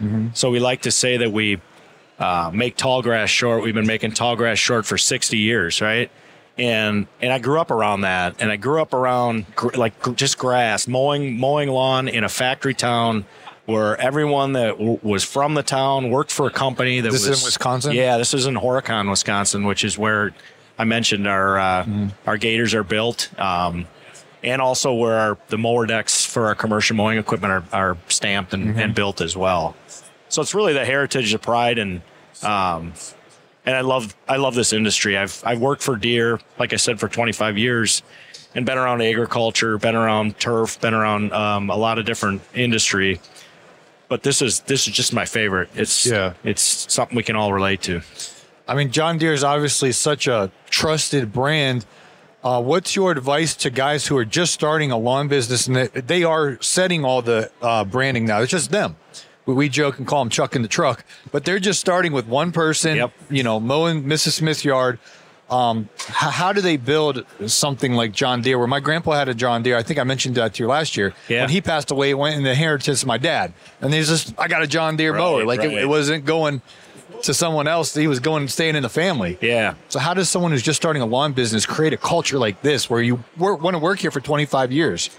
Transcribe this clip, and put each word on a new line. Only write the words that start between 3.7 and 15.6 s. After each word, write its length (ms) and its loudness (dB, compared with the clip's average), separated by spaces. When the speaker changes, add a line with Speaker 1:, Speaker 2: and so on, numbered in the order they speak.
Speaker 2:
been 140 0
making 240 -2
tall 240 0
grass 240 0
short 260 0
for 120 -2
sixty 400 0
years, 440 0
right? 300 0
And, 460 0
and 100 0
I 60 2
grew 220 0
up 100 -2
around 320 0
that, 380 0
and 100 0
I 60 0
grew 260 0
up 140 -2
around 500 0
gr-, 220 -2
like, 240 0
gr-, 120 -2
just 260 -2
grass, 480 0
mowing, 520 0
mowing 300 2
lawn 380 2
in 160 0
a 60 0
factory 440 -2
town 520 0
where 340 2
everyone 520 0
that 160 0
w-, 340 -2
was 200 0
from 300 0
the 80 0